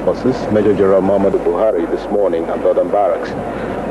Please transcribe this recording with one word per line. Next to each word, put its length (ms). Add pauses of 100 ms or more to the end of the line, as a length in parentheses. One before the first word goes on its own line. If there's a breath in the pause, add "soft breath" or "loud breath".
forces, 320 (160)
Major 220
General 260
Muhammadu 420
Buhari, 480
this 200
morning 340
at 160
Dodden 300
Barracks. 400 (600 loud breath)